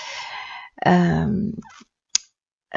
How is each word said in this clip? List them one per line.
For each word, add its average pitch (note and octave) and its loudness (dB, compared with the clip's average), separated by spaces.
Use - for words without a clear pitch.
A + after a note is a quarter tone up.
euh, F3 4